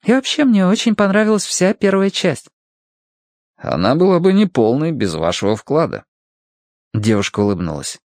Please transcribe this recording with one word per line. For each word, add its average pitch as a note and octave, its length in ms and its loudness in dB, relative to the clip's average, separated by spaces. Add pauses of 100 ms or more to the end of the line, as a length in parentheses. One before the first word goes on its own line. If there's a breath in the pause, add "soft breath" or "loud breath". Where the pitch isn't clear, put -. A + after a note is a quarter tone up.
И G#3+ 80 2
вообще, C4+ 320 0
мне G3+ 220 4
очень G#3+ 280 0
понравилась G#3 500 2
вся F#3 300 0
первая G3 360 0
часть". - 380 -4 (1080)
"Она F#2 380 -2
была F3+ 260 2
бы F#3+ 120 2
неполной D#3 600 0
без G#2 220 -4
вашего F2+ 420 -2
вклада". C3+ 480 -4 (920)
Девушка G#2 460 -2
улыбнулась. E2+ 640 -4